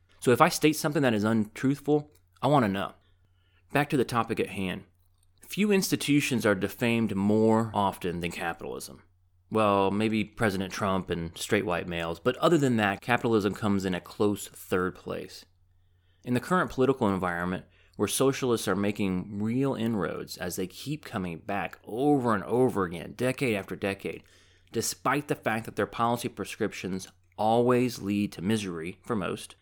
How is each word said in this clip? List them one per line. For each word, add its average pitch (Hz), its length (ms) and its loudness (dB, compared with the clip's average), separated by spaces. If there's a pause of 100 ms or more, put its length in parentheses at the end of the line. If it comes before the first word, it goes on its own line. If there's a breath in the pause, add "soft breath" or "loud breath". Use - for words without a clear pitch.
(220 soft breath)
So 131 100 4
if 120 100 4
I 165 80 8
state 151 280 2
something 151 260 0
that 123 100 4
is 104 120 2
untruthful, 131 840 0 (320)
I 123 60 0
want 143 160 6
to 101 80 2
know. 95 220 -4 (800)
Back 143 160 0
to 156 80 0
the 117 80 2
topic 113 340 -2
at 95 120 -2
hand. 95 340 -6 (600)
Few 208 260 0
institutions 143 720 2
are 104 100 4
defamed 110 600 0
more 110 580 4
often 92 480 -2
than 85 100 -4
capitalism. 69 720 -8 (480)
Well, 101 380 4
maybe 107 340 0
President 95 480 -2
Trump 95 380 -2
and 85 260 -4
straight 101 300 0
white 87 220 -2
males, 85 320 -4
but 123 180 -2
other 165 220 4
than 131 180 2
that, 98 240 0
capitalism 113 540 2
comes 101 280 0
in 92 120 -2
a 85 40 -4
close - 480 -2
third 90 460 -2
place. - 500 -12 (800)
In 123 120 -2
the 120 40 0
current 175 300 0
political 127 420 2
environment, 90 540 -2 (300 soft breath)
where 107 120 0
socialists 131 600 0
are 95 80 0
making 101 680 -2
real 123 320 0
inroads 98 640 -4
as 87 180 -6
they 92 120 -4
keep 147 360 -10
coming 90 360 -6
back - 440 -6
over 123 520 2
and 92 80 -2
over 107 400 2
again, 82 340 -6
decade 127 380 -2
after 95 200 -6
decade, 87 460 -6 (500 soft breath)
despite 131 560 -2
the 147 60 -2
fact 110 320 -2
that 110 100 -14
their 101 120 0
policy 117 420 -2
prescriptions 95 800 -6 (280)
always 120 680 2
lead 104 280 0
to - 120 -10
misery 92 580 -4
for - 140 -6
most, 92 460 -6